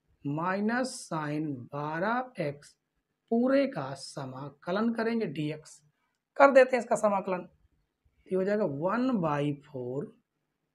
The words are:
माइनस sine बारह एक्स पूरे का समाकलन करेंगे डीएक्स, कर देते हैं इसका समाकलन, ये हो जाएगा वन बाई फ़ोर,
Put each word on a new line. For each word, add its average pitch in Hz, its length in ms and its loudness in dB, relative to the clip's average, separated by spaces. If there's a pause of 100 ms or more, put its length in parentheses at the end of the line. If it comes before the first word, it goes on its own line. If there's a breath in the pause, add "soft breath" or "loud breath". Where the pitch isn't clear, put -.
(260)
माइनस 202 680 -2 (100)
sine 151 480 -4 (200)
बारह 175 680 -4
एक्स 143 320 -8 (560)
पूरे 262 360 4
का 139 280 -6
समाकलन 147 1000 -6
करेंगे 226 340 -2
डीएक्स, 151 520 -8 (580)
कर 277 140 8
देते 254 240 8
हैं 233 80 2
इसका 233 140 0
समाकलन, 190 500 0 (800)
ये 190 80 -2
हो 190 80 2
जाएगा 208 220 0
वन 196 540 0
बाई 147 340 0 (100)
फ़ोर, 131 500 -8 (600)